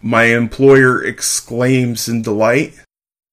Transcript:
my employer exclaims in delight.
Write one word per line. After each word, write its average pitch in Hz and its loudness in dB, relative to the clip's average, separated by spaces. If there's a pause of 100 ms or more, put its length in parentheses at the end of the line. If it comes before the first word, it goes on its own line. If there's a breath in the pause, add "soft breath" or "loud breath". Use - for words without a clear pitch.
my 117 0
employer 127 2
exclaims 123 -4
in 117 -4
delight. 110 -2 (580)